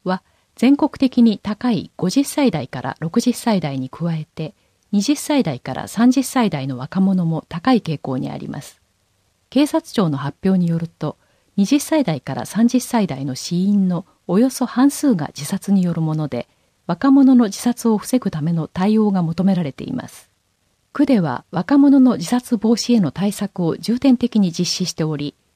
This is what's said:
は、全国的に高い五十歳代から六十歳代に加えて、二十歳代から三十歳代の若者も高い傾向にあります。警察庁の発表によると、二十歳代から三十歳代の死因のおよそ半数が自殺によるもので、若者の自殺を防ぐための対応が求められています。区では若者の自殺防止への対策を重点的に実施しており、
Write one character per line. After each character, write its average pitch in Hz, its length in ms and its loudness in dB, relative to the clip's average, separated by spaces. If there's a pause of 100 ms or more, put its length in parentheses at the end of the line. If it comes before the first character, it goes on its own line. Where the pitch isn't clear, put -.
は、 185 180 -4 (340)
全 269 200 4
国 285 160 0
的 247 300 0
に 220 160 4
高 214 340 -4
い 170 260 -4
五 185 120 -2
十 277 140 2
歳 277 280 0
代 147 160 -4
か 127 140 -10
ら 127 180 -8
六 165 220 -2
十 247 100 0
歳 214 300 -2
代 139 180 -4
に 131 100 -6
加 170 260 -6
え 156 100 -6
て、 - 300 -12 (360)
二 202 100 0
十 285 140 0
歳 285 280 0
代 131 160 -6
か - 160 -10
ら - 120 -8
三 240 240 4
十 254 120 2
歳 240 260 0
代 135 180 -6
の 131 100 -6
若 135 220 -4
者 190 260 2
も 160 220 -2
高 254 260 -2
い 220 80 2
傾 151 180 -6
向 131 180 -6
に 143 140 -6
あ 143 60 -10
り 143 100 -12
ま - 140 -10
す。 - 200 -20 (680)
警 285 180 2
察 - 240 -4
庁 185 180 0
の 139 80 -2
発 139 280 -8
表 190 120 2
に 180 100 2
よ 165 120 0
る 165 80 -6
と、 - 280 -10 (420)
二 196 80 2
十 285 140 2
歳 311 240 0
代 156 180 -4
か 135 120 -8
ら 120 120 -8
三 233 220 2
十 247 120 0
歳 220 280 -2
代 135 160 -6
の 143 120 -6
死 175 300 -4
因 202 220 2
の 180 180 -4 (200)
お 180 140 0
よ 262 100 4
そ 254 160 -6
半 269 240 2
数 285 240 0
が 165 140 -4
自 - 180 -12
殺 - 260 -4
に 196 120 4
よ 175 100 0
る 165 80 -4
も 156 140 0
の 156 120 -4
で、 120 200 -6 (400)
若 214 240 2
者 269 240 8
の 240 100 6
自 202 140 -6
殺 - 300 -2
を 214 80 2
防 - 200 -2
ぐ 202 140 -4
た 156 100 -4
め 165 100 0
の 165 160 -2
対 208 300 0
応 214 140 2
が 185 100 0
求 165 220 -2
め 190 100 4
ら 180 80 0
れ 139 120 -6
て - 100 -12
い - 100 -8
ま - 140 -8
す。 - 220 -20 (640)
区 285 120 2
で 254 140 4
は 135 320 -2
若 - 260 0
者 277 220 6
の 254 160 6
自 170 100 -6
殺 247 320 -2
防 220 180 2
止 240 200 0
へ 226 40 4
の 156 120 2
対 202 200 -2
策 190 340 -6
を 160 120 -2
重 226 220 -4
点 254 180 4
的 233 220 0
に 185 120 2
実 180 140 -4
施 - 220 -4
し - 60 -6
て 165 100 -4
お 156 120 -4
り、 143 200 -8 (200)